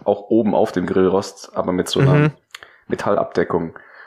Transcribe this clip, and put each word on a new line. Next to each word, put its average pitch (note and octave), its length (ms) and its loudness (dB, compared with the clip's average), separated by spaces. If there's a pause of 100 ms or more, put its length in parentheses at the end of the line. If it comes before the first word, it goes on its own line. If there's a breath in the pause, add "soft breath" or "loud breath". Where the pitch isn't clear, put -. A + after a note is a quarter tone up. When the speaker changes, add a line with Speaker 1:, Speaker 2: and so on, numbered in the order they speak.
Speaker 1:
auch - 240 0
oben A2 240 2
auf - 180 2
dem F2+ 140 -2
Grillrost, F#2 680 0
aber F#2 160 -4
mit F2+ 180 -2
so - 100 -2
einer C#3 140 4
Speaker 2:
Mhm. D3 180 4 (560 loud breath)
Speaker 1:
Metallabdeckung. F2 840 -2 (340 loud breath)